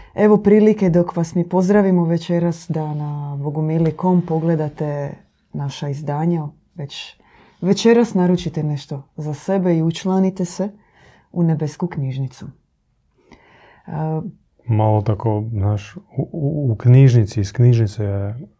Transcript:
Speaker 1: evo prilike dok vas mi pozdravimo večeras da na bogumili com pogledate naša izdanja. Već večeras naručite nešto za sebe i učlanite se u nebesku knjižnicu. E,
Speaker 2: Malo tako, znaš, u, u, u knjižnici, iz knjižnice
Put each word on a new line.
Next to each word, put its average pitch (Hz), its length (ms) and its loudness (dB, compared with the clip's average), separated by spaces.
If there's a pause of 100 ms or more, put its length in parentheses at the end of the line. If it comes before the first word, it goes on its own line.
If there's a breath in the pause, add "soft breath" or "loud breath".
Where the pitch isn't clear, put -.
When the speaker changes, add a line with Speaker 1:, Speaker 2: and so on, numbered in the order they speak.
(140)
Speaker 1:
evo 208 220 4
prilike 208 540 4
dok 175 260 2
vas 165 180 -2
mi 175 140 0
pozdravimo 185 560 2
večeras 170 640 -2
da 151 260 -6
na 147 480 -8
bogumili 156 580 0
com 180 220 2
pogledate 151 920 -4 (380)
naša 143 360 -8
izdanja. 151 600 -4 (260)
Već - 420 -14 (440 soft breath)
večeras 226 540 2
naručite 180 480 0
nešto 147 400 -6 (140)
za 151 180 -8
sebe 180 420 0
i 160 60 0
učlanite 185 600 -2
se 190 240 -6 (640 soft breath)
u 175 100 -2
nebesku 160 440 -2
knjižnicu. 135 600 -8 (1400 soft breath)
E, 180 40 -16 (760)
Speaker 2:
Malo 107 360 2
tako, 107 480 -2
znaš, 104 460 -4
u, 185 40 -16 (160)
u, 147 560 -4
u 107 40 -4
knjižnici, 123 640 6
iz 101 120 -4
knjižnice 104 840 0 (260)